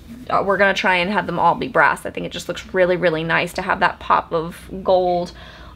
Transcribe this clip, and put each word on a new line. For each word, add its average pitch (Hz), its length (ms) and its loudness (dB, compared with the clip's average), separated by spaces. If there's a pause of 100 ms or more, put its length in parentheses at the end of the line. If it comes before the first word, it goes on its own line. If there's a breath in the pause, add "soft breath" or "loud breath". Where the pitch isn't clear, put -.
(300)
uh, - 160 0
we're 196 120 2
gonna 196 160 4
try 190 220 2
and 175 140 0
have 190 160 0
them 175 140 -4
all 165 160 4
be - 140 -6
brass. 160 360 2
I - 40 -8
think 175 160 -8
it - 80 -10
just 175 160 -10
looks - 240 -10
really, 180 240 4
really 165 260 0
nice 165 300 -2
to 185 80 -6
have 185 180 -2
that - 200 0
pop - 340 0
of 165 240 -4 (260)
gold 180 480 2 (440 loud breath)